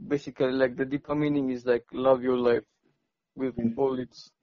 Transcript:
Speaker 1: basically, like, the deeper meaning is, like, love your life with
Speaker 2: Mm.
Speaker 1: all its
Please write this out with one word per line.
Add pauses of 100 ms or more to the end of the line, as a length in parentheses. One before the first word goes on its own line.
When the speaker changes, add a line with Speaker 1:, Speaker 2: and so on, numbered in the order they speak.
Speaker 1:
basically,
like,
the
deeper
meaning
is,
like,
love
your
life (720)
with
Speaker 2:
Mm.
Speaker 1:
all
its (140)